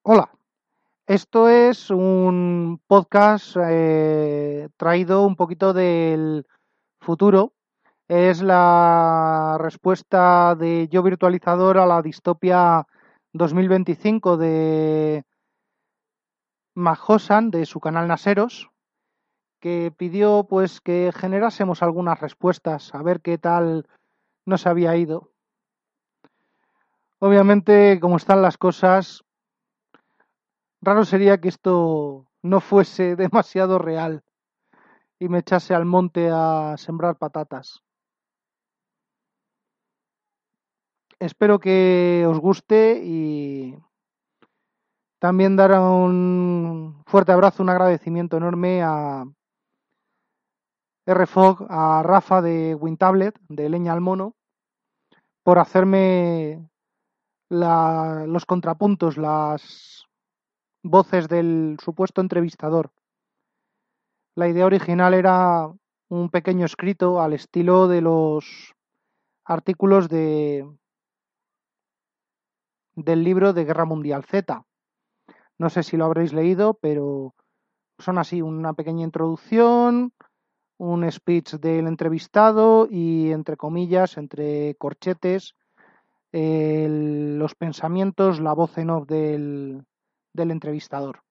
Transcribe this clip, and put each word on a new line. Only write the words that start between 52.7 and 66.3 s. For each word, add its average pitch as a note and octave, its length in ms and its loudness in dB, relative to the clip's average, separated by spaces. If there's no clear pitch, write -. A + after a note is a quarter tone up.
Wintablet, F#3+ 640 -2
de D3+ 200 -6
Leña E3+ 240 -4
al E3+ 80 -4
Mono, F#3+ 340 -6
por F3+ 140 4
hacerme F3 1120 0
la, D#3+ 800 -2
los E3+ 180 -6
contrapuntos, E3+ 720 -2
las D3+ 880 -6
voces F3 440 2
del D#3+ 560 -2
supuesto F#3 380 -6
entrevistador. E3+ 680 -4
La F3 120 -2
idea F3 180 0
original F3+ 480 2
era F3+ 560 2
un F3 220 -6
pequeño F3+ 360 -2